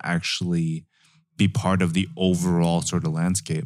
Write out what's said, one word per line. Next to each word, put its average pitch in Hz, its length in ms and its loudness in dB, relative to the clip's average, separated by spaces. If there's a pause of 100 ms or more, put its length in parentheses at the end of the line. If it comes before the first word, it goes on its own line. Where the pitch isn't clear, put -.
actually 85 800 -2 (520)
be 101 120 4
part 92 340 0
of 87 100 0
the 92 240 0
overall 85 640 2
sort 85 220 -2
of 80 80 -2
landscape? 82 540 -2